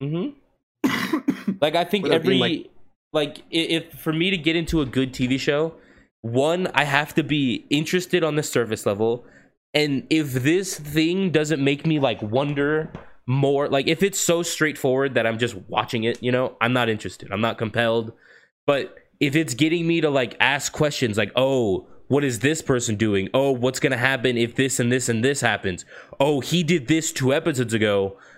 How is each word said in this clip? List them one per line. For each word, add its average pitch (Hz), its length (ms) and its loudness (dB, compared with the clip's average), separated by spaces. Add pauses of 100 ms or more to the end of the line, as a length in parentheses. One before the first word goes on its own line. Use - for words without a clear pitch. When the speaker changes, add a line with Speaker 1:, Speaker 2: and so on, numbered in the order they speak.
Speaker 1:
Mm-hmm. 170 360 -6 (460)
Speaker 2:
<coughs> - 760 -2
Speaker 1:
Like, 151 160 0
I 175 100 0
think 196 180 -2
Speaker 2:
Without 160 140 2
Speaker 1:
every, 185 200 2
Speaker 2:
being, - 40 2
like - 280 -2 (440)
Speaker 1:
like, 151 240 -2 (140)
i-, 170 40 -2
if, 165 380 -2
for 160 200 -4
me 170 160 0
to 190 80 0
get 160 200 0
into 165 240 0
a 143 40 0
good 127 280 -2
T 131 140 -2
V 135 120 2
show, 156 340 0 (480)
one, 147 540 0
I 139 80 4
have 147 320 0
to 160 80 2
be 143 480 0
interested 170 520 0
on 151 120 0
the 151 80 0
surface 110 420 -2
level. 113 400 0 (480)
And 147 380 0
if 151 220 0
this 160 440 0
thing 160 540 0
doesn't 151 320 2
make 143 240 0
me, 156 120 2
like, 123 220 0
wonder 143 720 0 (360)
more, 139 420 2
like, 139 180 2
if 160 160 2
it's 196 160 2
so 170 240 2
straightforward 139 720 0
that 113 100 2
I'm 113 140 0
just 117 160 -2 (120)
watching 117 360 -2
it, 117 180 -2
you 123 120 -2
know, 127 280 0
I'm 120 120 2
not 120 160 2
interested. 104 420 -6
I'm 101 100 -2
not 113 160 0
compelled. 113 540 -2 (560)
But 139 280 0 (260)
if 143 140 2
it's 151 180 0
getting 160 340 2
me 165 140 2
to, 151 80 2
like, 131 320 0
ask 135 320 0
questions 131 440 0
like, 107 180 0
"Oh, 123 520 2 (220)
what 143 160 2
is 120 140 -2
this 151 220 0
person 120 360 0
doing? 101 360 0
Oh, 139 180 2
what's 127 280 -2
gonna 131 180 0
happen 127 400 0
if 117 180 -2
this 131 260 0
and 120 100 2
this 127 180 0
and 113 140 0
this 135 180 0
happens? 101 440 -2 (340)
Oh, 143 220 2
he 170 200 0
did 151 260 0
this 156 260 2
two 131 200 2
episodes 127 400 -2
ago. 101 440 2 (200)